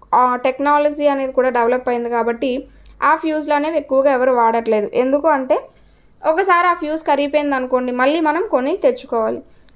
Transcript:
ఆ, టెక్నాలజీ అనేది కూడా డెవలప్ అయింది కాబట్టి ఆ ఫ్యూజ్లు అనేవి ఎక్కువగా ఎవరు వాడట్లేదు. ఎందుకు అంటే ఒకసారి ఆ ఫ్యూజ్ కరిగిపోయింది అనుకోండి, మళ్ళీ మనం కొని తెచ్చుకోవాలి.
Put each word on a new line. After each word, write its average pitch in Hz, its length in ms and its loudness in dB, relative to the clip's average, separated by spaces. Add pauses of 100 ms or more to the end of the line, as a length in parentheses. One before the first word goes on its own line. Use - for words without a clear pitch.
(160)
ఆ, 247 200 4
టెక్నాలజీ 294 720 0
అనేది 269 260 -2
కూడా 254 160 2
డెవలప్ 247 400 0
అయింది 240 200 -2
కాబట్టి 240 580 -2 (360)
ఆ 294 120 4
ఫ్యూజ్లు 311 380 -2
అనేవి 302 240 0
ఎక్కువగా 269 340 2
ఎవరు 254 200 2
వాడట్లేదు. 226 600 0
ఎందుకు 269 340 0
అంటే 294 420 0 (560)
ఒకసారి 349 420 2
ఆ 349 60 4
ఫ్యూజ్ 311 300 -6
కరిగిపోయింది 285 520 0
అనుకోండి, 254 360 -2
మళ్ళీ 269 280 0
మనం 320 320 0
కొని 285 260 0
తెచ్చుకోవాలి. 233 640 -2 (340)